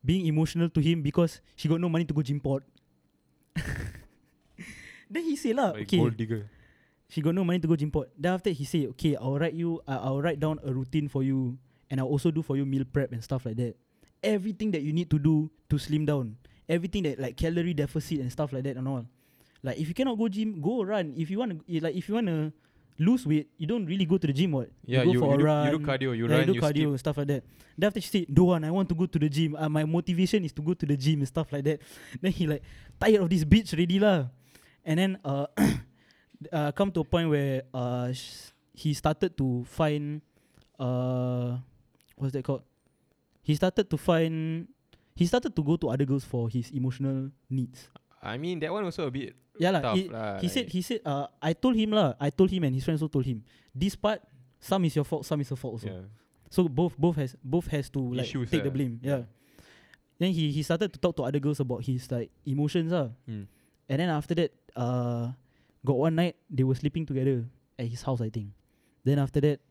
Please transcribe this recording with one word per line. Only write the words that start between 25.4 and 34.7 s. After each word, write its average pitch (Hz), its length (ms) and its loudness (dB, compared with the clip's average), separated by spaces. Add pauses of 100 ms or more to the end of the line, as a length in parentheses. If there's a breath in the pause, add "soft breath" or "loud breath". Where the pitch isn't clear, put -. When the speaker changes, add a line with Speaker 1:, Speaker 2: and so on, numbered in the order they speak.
Speaker 1:
run. 151 240 4
Speaker 2:
you 147 120 2
do 151 60 -4
cardio, 131 300 -2
you 117 140 -2
Speaker 1:
Yeah, - 20 4
Speaker 2:
run, - 80 6
Speaker 1:
you - 80 4
do 190 80 4
Speaker 2:
you 117 80 0
Speaker 1:
cardio 151 240 2
Speaker 2:
skip. 143 80 0
Speaker 1:
and 123 80 -4
stuff 147 160 -2
like 143 80 -2
that." 143 160 -2 (320 soft breath)
Then 185 160 2
after 208 80 -4
she - 80 -8
said, 180 240 2
"Don't 180 160 8
want, 170 160 2
I 156 80 -2
want 190 160 2
to 170 80 -2
go 170 100 0
to 175 140 -2
the 151 80 4
gym. 151 320 0
Uh, 156 80 -2
my 151 160 2
motivation 175 640 2
is - 80 -8
to 147 80 -6
go 165 160 0
to 165 80 -2
the 147 80 4
gym," 147 240 2
and 139 80 0
stuff - 240 -4
like 143 160 -4
that. 156 160 -2 (400 loud breath)
Then 185 80 2
he, 165 160 0
like, 151 160 -2 (320 loud breath)
tired 208 240 6
of 180 80 2
this 165 160 4
bitch 175 320 6
already 180 240 2
lah. 180 320 4 (540 soft breath)